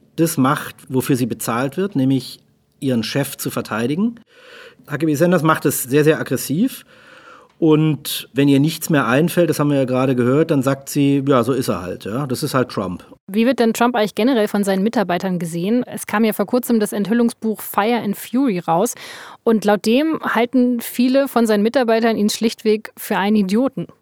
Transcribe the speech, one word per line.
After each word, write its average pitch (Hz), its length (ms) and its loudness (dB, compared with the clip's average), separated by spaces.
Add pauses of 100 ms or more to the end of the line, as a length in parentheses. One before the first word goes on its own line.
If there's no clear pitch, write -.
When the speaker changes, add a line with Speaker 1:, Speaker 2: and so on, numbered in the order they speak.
(140)
Speaker 1:
das 165 220 0
macht, 139 400 0 (120)
wofür 131 280 0
sie 123 100 -2
bezahlt 120 500 -4
wird, 196 200 -4
nämlich 131 420 -2 (400)
ihren 127 240 -2
Chef 139 340 -4
zu - 140 -8
verteidigen. 139 680 -4 (680)
Huckabee 147 280 -2
Sanders 175 260 2
macht 156 240 2
es - 160 0
sehr, 139 220 2
sehr 151 160 4
aggressiv. 139 640 -2 (760)
Und 156 760 2
wenn 143 140 4
ihr 139 120 6
nichts 160 300 0
mehr 139 160 2
einfällt, 160 420 2
das 151 100 0
haben 147 120 2
wir 143 80 2
ja 131 80 2
gerade 127 280 0
gehört, 131 360 2
dann 139 120 2
sagt 135 280 -2
sie, 139 360 2
„Ja, 131 160 4
so 123 120 0
ist 123 140 -2
er 95 120 -2
halt, 90 240 -10
ja. 120 220 -6
Das 123 160 -6
ist 143 100 -6
halt 127 160 0
Trump.“ 90 380 -6 (260)
Speaker 2:
Wie 226 140 2
wird 262 140 0
denn 226 120 2
Trump 247 240 0
eigentlich 208 180 -2
generell 220 320 0
von 208 160 -2
seinen 190 200 0
Mitarbeitern 185 560 -2
gesehen? 175 460 -2
Es - 220 -14
kam 214 180 0
ja 214 100 2
vor 208 100 -2
kurzem 240 360 0
das 208 120 -2
Enthüllungsbuch 220 720 -2
Fire 220 400 -2
and 196 120 -2
Fury 247 440 -2
raus. 175 360 0 (480)
Und 220 220 2
laut 202 220 2
dem 285 360 2
halten 247 600 0
viele 262 460 0
von 233 180 2
seinen 214 160 2
Mitarbeitern 226 560 2
ihn 208 100 2
schlichtweg 214 680 -2
für - 220 -6
einen 202 200 2
Idioten. 208 500 0 (160)